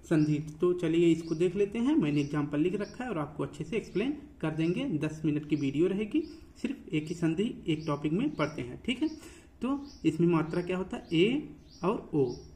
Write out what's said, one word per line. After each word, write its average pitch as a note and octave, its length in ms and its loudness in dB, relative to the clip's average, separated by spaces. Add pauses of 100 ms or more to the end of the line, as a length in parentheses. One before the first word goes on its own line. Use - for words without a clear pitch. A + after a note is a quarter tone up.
संधि। D3+ 340 4 (220)
तो F3+ 140 4
चलिए E3+ 340 4
इसको E3 260 2
देख F3 220 2
लेते G3+ 220 2
हैं। C4 180 4
मैंने D3 240 4
example D3 400 0
लिख F#3 140 2
रखा G#3 300 -4
है B3 60 -6
और E3+ 80 -2
आपको D3 240 -4
अच्छे C#3+ 220 -6
से A#3 120 -4
explain A3+ 360 0 (280)
कर D#3+ 100 0
देंगे। E3+ 340 0 (140)
दस D#3 260 -4
minute D3 240 0
की D3+ 80 2
video C#3 320 2
रहेगी, G#3+ 340 0 (340)
सिर्फ - 340 -6
एक D#3 180 -2
ही E3+ 60 -4
संधि E3 340 2 (180)
एक D#3 200 -2
topic D3+ 260 0
में C#4 240 0
पढ़ते D3 260 -2
हैं, B2 200 -10
ठीक B3+ 200 -2
है? D4+ 60 0 (540)
तो C4+ 180 0 (240)
इसमें D#3+ 240 4
मात्रा E3 340 2
क्या F#3 140 -2
होता F#3+ 200 -6
है? - 180 -14
ए A#3 340 4 (360)
और - 300 -2
ओ। C#3 120 4 (300)